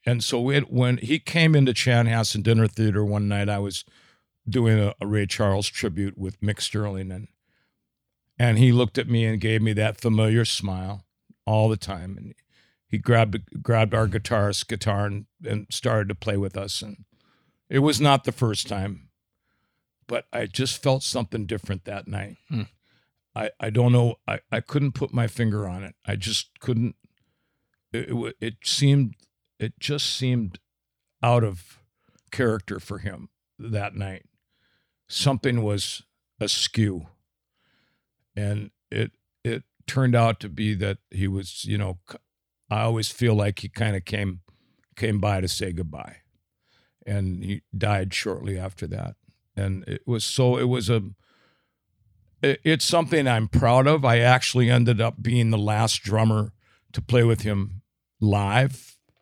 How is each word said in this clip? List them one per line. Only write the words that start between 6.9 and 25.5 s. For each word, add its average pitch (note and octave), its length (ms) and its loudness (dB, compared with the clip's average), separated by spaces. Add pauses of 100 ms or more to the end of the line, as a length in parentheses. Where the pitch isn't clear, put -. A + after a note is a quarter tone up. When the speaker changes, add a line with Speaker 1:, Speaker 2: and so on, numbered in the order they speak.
Speaker 1:
and, G2+ 160 -12 (1080)
and A#2+ 200 4
he B2 140 8
looked A#2+ 260 4
at B2 120 -4
me A#2 160 2
and A2 160 0
gave A2 200 0
me A2 120 2
that G#2+ 280 0
familiar A2 440 4
smile F#2+ 600 -6 (400)
all G#2+ 240 4
the A2 80 0
time. F#2 400 -10
And - 160 -16 (540)
he - 100 -4
grabbed, A2+ 640 2
grabbed A2 300 2
our A2 140 2
guitarist's G#2 560 0
guitar G2+ 420 -2
and, G2+ 200 -6 (180)
and G#2+ 260 -6
started A2 400 -2
to G#2 60 -6
play G#2 220 -4
with G2 200 -4
us. G2 240 -6
And G#2 240 -16 (640)
it C3+ 100 2
was C#3+ 220 2
not C#3 240 4
the B2+ 60 0
first A2 360 -2
time, G2 420 -8 (960)
but A#2+ 260 -6
I A2+ 120 -4
just B2 380 -4
felt C3+ 200 2
something A2+ 420 -6
different G2+ 400 -8
that G2 220 -10
night. G2+ 300 -8 (120)
Speaker 2:
Hmm. A#2 140 -4 (720)
Speaker 1:
I, A2 140 -6 (100)
I A2+ 120 -4
don't B2 200 4
know. A#2+ 240 4 (120)
I, G#2+ 140 -6 (100)
I A#2 100 -2
couldn't C#3 300 -2
put - 220 -6
my A#2+ 120 0
finger G#2 420 -2